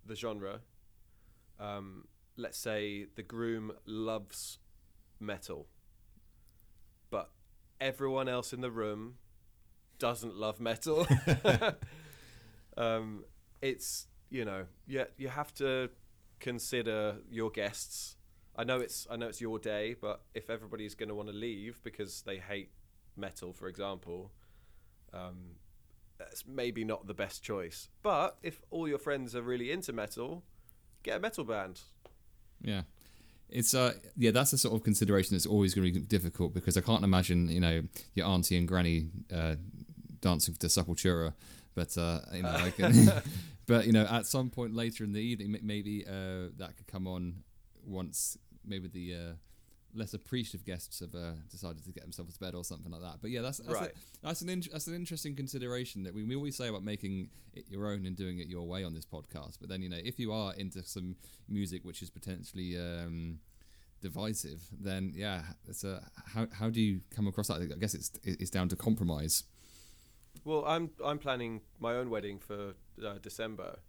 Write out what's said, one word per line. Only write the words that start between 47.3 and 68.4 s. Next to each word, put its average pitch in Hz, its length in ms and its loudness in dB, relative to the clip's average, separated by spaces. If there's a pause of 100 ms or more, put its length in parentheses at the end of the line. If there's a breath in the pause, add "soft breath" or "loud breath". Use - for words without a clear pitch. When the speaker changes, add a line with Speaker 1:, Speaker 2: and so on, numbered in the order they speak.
Speaker 2:
once 92 520 -4 (300)
maybe 95 220 -6
the, 87 260 -6
uh, 85 180 -8 (640 soft breath)
less 110 180 -6
appreciative 107 520 -4
guests - 340 -8
have, 87 160 -10
uh, 85 160 -6 (180)
decided 85 340 -10
to 87 80 -12
get - 120 -14
themselves 87 320 -12
to - 40 -20
bed 92 140 -8
or 87 100 -8
something 82 280 -10
like 85 100 -10
that. 85 200 -10
But 110 100 -6
yeah, 123 100 -4
that's, 135 160 -4
that's 117 160 -6
Speaker 1:
Right. 92 160 -2
Speaker 2:
a, - 40 -10 (340 loud breath)
that's 165 140 -4
an 170 80 -4
in-, 185 220 -2
that's 156 140 -6
an 165 80 -6
interesting 165 420 -6
consideration 123 680 -4
that 92 100 -6
we, 107 100 -4
we 120 120 0
always 143 200 -2
say 127 120 -2
about 104 160 -2
making 98 460 -2 (240 loud breath)
it - 160 -14
your 101 180 -4
own 101 180 -2
and 92 100 -2
doing 90 240 -4
it 82 80 -8
your 87 200 -6
way 92 160 -2
on 85 100 -4
this 80 120 -8
podcast. 76 540 -12
But 92 100 -14
then, 92 120 -6
you 92 80 -6
know, 85 140 -6
if 120 160 -6
you 113 140 -2
are 104 200 -2
into 95 300 -6
some 90 320 -6 (320 loud breath)
music 98 380 -2
which 85 180 -10
is 85 80 -12
potentially, 90 680 -6
um, 85 600 -4 (640 soft breath)
divisive, 92 600 -4 (180)
then 95 360 -2
yeah, 95 260 -2 (260)
it's - 160 -8
a, 95 200 -6 (240)
how, 113 240 0
how 113 180 0
do 113 120 2
you 101 180 4 (100)
come 104 180 0
across 98 200 0
that? 85 140 0
I 76 180 -4
guess 98 160 0
it's, 71 160 -6 (120)
it's 90 280 -4